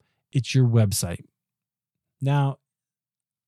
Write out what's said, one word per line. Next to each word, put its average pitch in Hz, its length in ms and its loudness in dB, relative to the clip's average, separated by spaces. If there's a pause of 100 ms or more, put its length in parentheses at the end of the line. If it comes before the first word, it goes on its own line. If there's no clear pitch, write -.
(300)
It's - 240 -4
your 131 120 4
website. 104 580 0 (960)
Now, 139 380 0 (880)